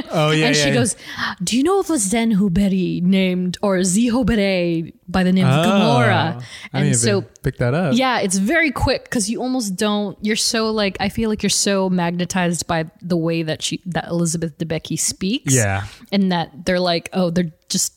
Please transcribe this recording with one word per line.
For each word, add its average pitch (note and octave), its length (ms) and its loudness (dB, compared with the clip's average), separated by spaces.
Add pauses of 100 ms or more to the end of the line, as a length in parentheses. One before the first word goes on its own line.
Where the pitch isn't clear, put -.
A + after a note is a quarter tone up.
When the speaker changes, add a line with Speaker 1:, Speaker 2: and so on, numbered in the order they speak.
(100)
Speaker 1:
Oh, D#3 200 2
yeah, D#3 160 2
Speaker 2:
And D3 100 2
she D3 60 2
Speaker 1:
yeah, C#3+ 60 2
yeah. C#3 60 2
Speaker 2:
goes, A#3 220 0 (480)
"Do F#3 100 -2
you C4 80 2
know F#4+ 180 2
of F4 100 -2
a D#4+ 40 0
Zenhuberi G3 1080 0
named, F#3 580 2
or G3 200 0
Zihobere G3 1080 0 (160)
by F#3 160 0
the F3+ 100 4
name F#3 140 4
of D3 200 4
Speaker 1:
Oh, - 20 4
Speaker 2:
Gamora?" G3 720 2 (300)
Speaker 1:
I C3+ 60 -2
Speaker 2:
And C#3+ 80 2
Speaker 1:
didn't C3 100 2
Speaker 2:
so A2 220 2
Speaker 1:
even A2+ 100 -6 (140)
pick - 160 -4
that B2 160 0
up. E3 200 0
Speaker 2:
Yeah, B3+ 260 2
it's G3 180 0
very D#4 320 2
quick - 400 -2
'cause G#3 180 -2
you A3 140 -4
almost B3 340 -4
don't, G#3 460 -2
you're G#3+ 140 0
so, A3 340 0
like, G#3 280 0
I G3 120 -2
feel A3+ 180 -2
like G#3+ 140 -4
you're G3+ 80 2
so F#3+ 400 0
magnetized F3 760 -2
by D#3+ 200 -2 (160)
the F3 160 -2
way E3 240 0
that D#3 180 -4
she, - 240 -6
that E3 240 -6
Elizabeth E3 480 -2
Debicki D#3+ 420 -6
speaks. F#3+ 560 -2
Speaker 1:
Yeah. G2 300 0 (260)
Speaker 2:
And F#3+ 220 2
that F3 320 -4
they're F3+ 160 0
like, E3+ 320 -2
"Oh, F#3 160 0
they're E3+ 240 -2 (160)
just - 280 -4